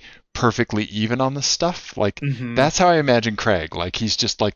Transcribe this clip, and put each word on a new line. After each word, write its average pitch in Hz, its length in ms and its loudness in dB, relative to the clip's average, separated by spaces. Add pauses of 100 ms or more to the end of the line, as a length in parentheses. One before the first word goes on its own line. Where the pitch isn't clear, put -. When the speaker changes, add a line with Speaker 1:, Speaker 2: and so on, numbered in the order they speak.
(340)
Speaker 1:
perfectly 110 520 0
even 107 360 -2
on 131 140 0
the 143 80 -6
stuff. - 540 -2
Like, - 240 0
Speaker 2:
Mm-hmm. 123 340 -4
Speaker 1:
that's 139 240 2
how 185 80 6
I 170 100 6
imagine 120 380 2
Craig. 90 400 0
Like, 87 220 -4
he's 110 180 -2
just, - 260 -2
like, 104 140 0